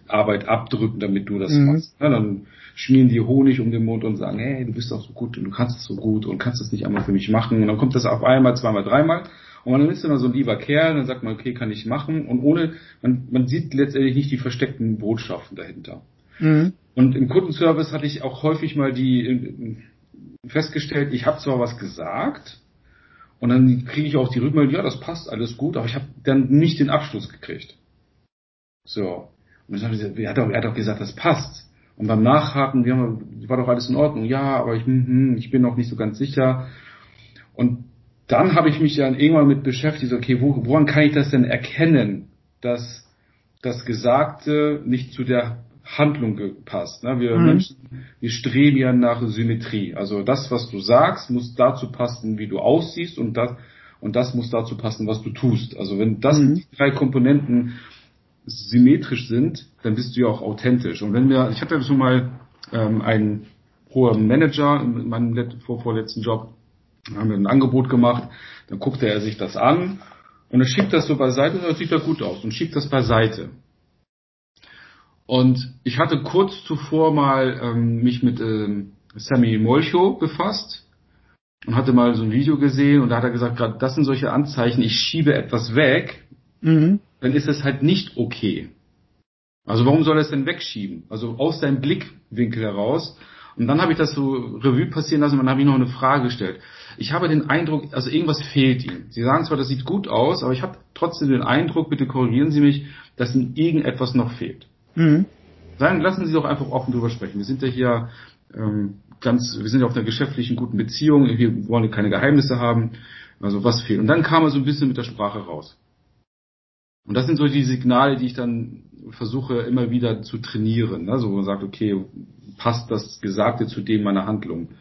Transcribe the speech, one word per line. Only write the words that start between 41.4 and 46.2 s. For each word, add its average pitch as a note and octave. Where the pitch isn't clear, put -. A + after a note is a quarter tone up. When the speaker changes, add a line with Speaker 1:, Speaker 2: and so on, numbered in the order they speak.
Speaker 1:
erkennen, A#2+
dass A#2+
das A#2+
Gesagte D3
nicht B2+
zu C3
der A#2+
Handlung C#3+